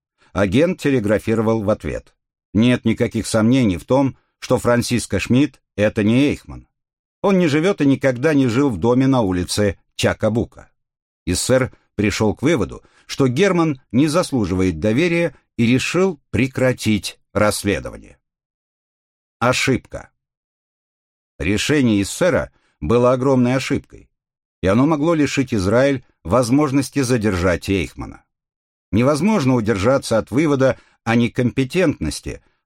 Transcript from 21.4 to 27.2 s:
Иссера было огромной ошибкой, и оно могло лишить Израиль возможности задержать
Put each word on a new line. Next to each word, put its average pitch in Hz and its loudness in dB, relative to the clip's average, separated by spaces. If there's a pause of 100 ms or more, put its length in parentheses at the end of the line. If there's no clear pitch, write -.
Иссера 127 -2 (280)
было 120 2
огромной 127 2
ошибкой, - -6 (500)
и 85 -4
оно 117 4
могло 165 0
лишить 139 -2
Израиль 123 0 (200)
возможности 131 0
задержать 98 0